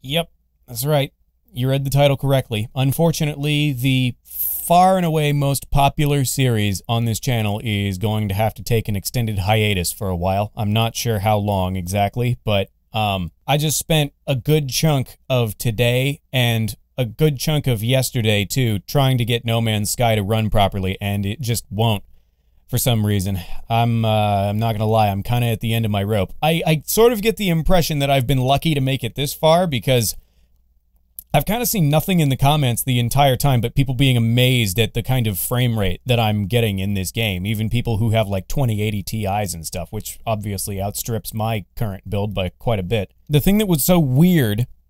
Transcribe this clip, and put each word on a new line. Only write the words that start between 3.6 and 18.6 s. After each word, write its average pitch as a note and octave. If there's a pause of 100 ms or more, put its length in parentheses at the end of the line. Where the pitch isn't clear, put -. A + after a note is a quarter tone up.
the B2+
far -
and F3
away D3+
most C#3
popular C#3+
series A2
on A#2
this A2+
channel A2
is G2+
going G#2+
to G2
have G#2+
to F#2
take A2+
an G#2
extended A2
hiatus G#2
for G2
a F2+
while. F#2+
I'm G#2
not A2+
sure A2
how G#2+
long G2
exactly, G2+
but, G2+ (240)
um, G2 (140)
I C#3+
just D3
spent D3+ (120)
a C#3+
good D3
chunk C#3+ (120)
of A#2+
today B2 (120)
and A2+ (220)
a B2+
good C#3
chunk D3+
of A2
yesterday, A2+
too, A2